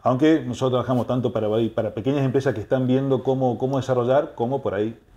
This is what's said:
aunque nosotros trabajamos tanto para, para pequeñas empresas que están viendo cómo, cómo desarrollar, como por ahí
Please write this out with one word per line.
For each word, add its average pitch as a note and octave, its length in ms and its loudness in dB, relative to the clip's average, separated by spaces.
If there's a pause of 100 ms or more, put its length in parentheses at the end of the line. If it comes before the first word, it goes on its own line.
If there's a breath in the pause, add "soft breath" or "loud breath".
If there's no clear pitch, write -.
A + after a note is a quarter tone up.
aunque C3+ 440 4
nosotros B2 260 -2
trabajamos B2 340 0
tanto B2 260 -2
para, G#2+ 160 -2 (280)
para A2 180 -2
pequeñas C3+ 320 0
empresas C3 300 0
que G#2+ 60 -6
están C3 260 0
viendo C3+ 360 2
cómo, C3 360 0
cómo C3+ 180 -2
desarrollar, C3 560 0
como C3 280 -4
por F#2+ 120 -4
ahí A2 240 -2 (200)